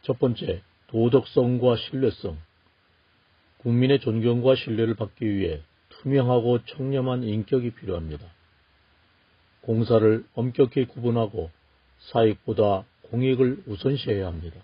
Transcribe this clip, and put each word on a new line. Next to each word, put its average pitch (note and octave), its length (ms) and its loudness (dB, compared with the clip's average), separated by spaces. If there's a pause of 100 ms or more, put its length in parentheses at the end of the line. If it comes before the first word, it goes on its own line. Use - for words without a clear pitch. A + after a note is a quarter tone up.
첫 B2+ 160 -4
번째, A2 440 -2 (260)
도덕성과 A#2+ 880 2
신뢰성. G#2+ 600 -4 (1200)
국민의 B2+ 420 2
존경과 A#2+ 560 2
신뢰를 A2+ 380 -2
받기 G#2+ 340 -6
위해 F2+ 340 -4 (260)
투명하고 B2 760 0
청렴한 C3 600 -4
인격이 A2+ 460 -2
필요합니다. E2 560 -10 (1400)
공사를 A2+ 640 2 (100)
엄격히 B2+ 500 0
구분하고 A2+ 680 -4 (480)
사익보다 G#2 840 0 (180)
공익을 B2+ 640 0
우선시해야 G#2+ 600 -4
합니다. E2 380 -10